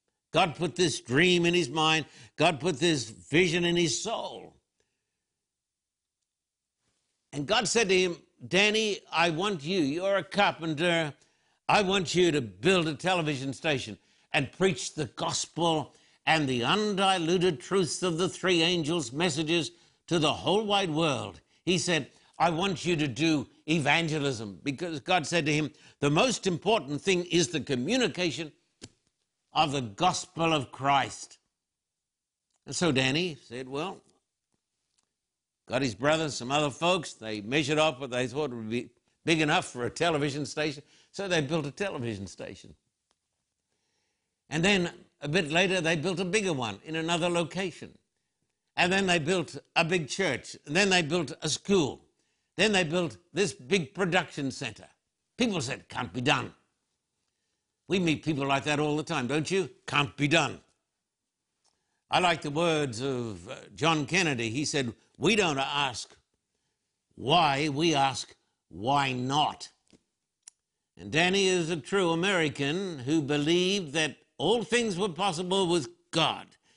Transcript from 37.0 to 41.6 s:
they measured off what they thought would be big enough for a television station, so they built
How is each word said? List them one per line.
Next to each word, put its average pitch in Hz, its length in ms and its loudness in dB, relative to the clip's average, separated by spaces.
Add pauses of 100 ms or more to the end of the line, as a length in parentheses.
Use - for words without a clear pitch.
they 110 260 -8
measured 139 380 -2
off 151 220 2
what 135 120 -10
they 123 160 -2
thought 135 240 -6
would 113 180 -10
be 120 200 -4 (340)
big 156 160 2
enough 160 260 2
for 120 200 -8
a 117 40 -2
television 151 560 -2
station, 151 380 -6 (280)
so 196 160 -8
they 175 120 0
built 147 260 -2